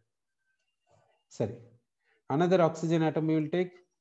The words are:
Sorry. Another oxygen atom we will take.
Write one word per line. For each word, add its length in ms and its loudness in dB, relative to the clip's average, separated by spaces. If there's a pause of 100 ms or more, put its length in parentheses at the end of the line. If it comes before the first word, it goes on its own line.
(1300)
Sorry. 260 -6 (720)
Another 340 2
oxygen 420 0
atom 240 -2
we 80 0
will 120 -2
take. 220 -4 (300)